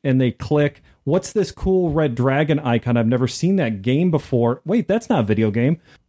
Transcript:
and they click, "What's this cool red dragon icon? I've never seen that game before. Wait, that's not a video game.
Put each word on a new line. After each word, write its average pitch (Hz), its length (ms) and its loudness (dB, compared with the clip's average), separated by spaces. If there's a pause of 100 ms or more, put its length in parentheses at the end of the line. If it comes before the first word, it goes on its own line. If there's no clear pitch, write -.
and 131 160 2
they 127 120 2
click, 147 520 -2 (220)
"What's 175 280 -2
this 202 180 -2
cool 185 400 0
red 147 240 0
dragon 135 440 0
icon? 120 380 0
I've 117 120 0
never 123 200 0
seen 190 280 -2
that 113 260 -2
game 143 280 0
before. 127 540 0
Wait, 214 240 -2
that's 220 220 -2
not 196 100 2
a 110 40 0
video 110 260 2
game. 123 280 0 (300)